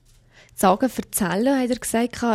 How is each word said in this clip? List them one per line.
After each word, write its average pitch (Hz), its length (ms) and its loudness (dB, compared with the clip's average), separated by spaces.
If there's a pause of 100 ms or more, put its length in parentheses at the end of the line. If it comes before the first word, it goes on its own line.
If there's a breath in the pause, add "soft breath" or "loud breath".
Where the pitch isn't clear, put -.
(560 soft breath)
Sagen 208 400 2
erzählen, 220 640 0
hat 247 100 0
er 254 60 -2
gesagt, - 460 -4 (140)